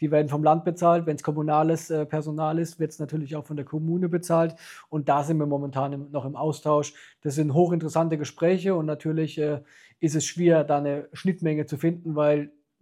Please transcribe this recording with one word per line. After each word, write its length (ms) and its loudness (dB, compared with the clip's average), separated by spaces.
die 100 0
werden 180 4
vom 140 -2
Land 220 4
bezahlt. 420 2
Wenn's 160 -4
kommunales, 680 0
äh, 160 -2
Personal 520 -2
ist, 220 -6
wird's 180 -4
natürlich 380 -6
auch 100 -10
von 100 -10
der 100 -8
Kommune 420 -2
bezahlt. 480 0
Und 200 -4
da 140 4
sind 160 0
wir 80 0
momentan 460 -2
im, 180 -10
noch 140 -6
im 100 -6
Austausch. 580 0
Das 160 -4
sind 180 0
hochinteressante 640 2
Gespräche 560 0
und 120 -2
natürlich, 520 -4
äh, 220 -2
ist 160 0
es 80 0
schwer, 400 4
da 140 2
eine 340 -2
Schnittmenge 540 -2
zu 100 -6
finden, 400 -2
weil 340 2